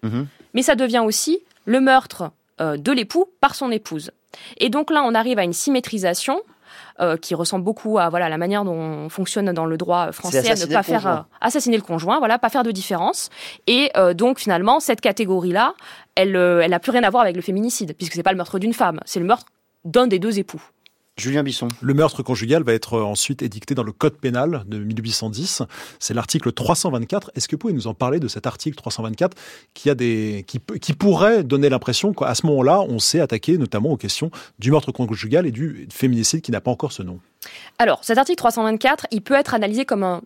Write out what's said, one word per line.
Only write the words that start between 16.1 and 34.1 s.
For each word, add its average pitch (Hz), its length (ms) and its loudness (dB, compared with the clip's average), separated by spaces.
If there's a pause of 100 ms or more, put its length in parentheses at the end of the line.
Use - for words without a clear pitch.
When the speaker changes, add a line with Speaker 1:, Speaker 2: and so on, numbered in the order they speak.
Speaker 2:
elle, 190 220 2
euh, 180 280 6
elle 175 80 2
a 175 80 2
plus 262 120 -2
rien 240 100 4
à 196 80 4
voir 240 140 4
avec 180 120 0
le 175 60 -4
féminicide, 202 520 -2
puisque 170 200 -8
c'est 170 80 -4
pas 190 100 2
le 185 60 -2
meurtre 180 200 -6
d'une 220 160 -2
femme, 175 300 0
c'est - 160 -6
le 170 60 0
meurtre - 200 2 (380)
d'un 240 220 4
des 196 120 2
deux 202 200 -2
époux. 190 240 -6 (560)
Speaker 1:
Julien 135 240 0
Bisson. 123 260 -4 (140)
Speaker 3:
Le 131 100 2
meurtre 147 300 2
conjugal 127 400 0
va 123 100 2
être, 113 220 -2
euh, 110 80 0
ensuite 104 400 -4
édicté 110 320 -6
dans 123 80 -2
le 107 100 -6
Code 156 240 0
pénal 131 500 -2
de 107 120 -8
mille 110 240 -6
huit 113 100 -6
cent 110 160 -4
dix. 127 320 -6 (380)
C'est - 160 -6
l'article 120 380 0
trois - 220 0
cent - 160 -2
vingt-quatre. 127 440 -4
Est-ce - 140 -6
que - 60 -6
vous 156 40 -2
pouvez 220 160 -2
nous 113 120 -4
en 113 60 -4
parler 131 260 0
de 131 100 -2
cet - 180 -8
article 143 300 -6
trois - 140 -10
cent 113 120 -6
vingt-quatre 110 340 -2 (380)
qui - 160 0
a 143 40 4
des, 110 520 0
qui - 120 -8
p-, 214 200 -8
qui - 160 -2
pourrait 196 500 4
donner 139 240 4
l'impression 131 460 0
qu'à 123 200 -2
ce - 120 0
moment-là, 147 340 4
on 120 180 -2
s'est 156 220 0
attaqué 156 380 0
notamment 117 320 0
aux 139 80 0
questions 151 320 -6 (280)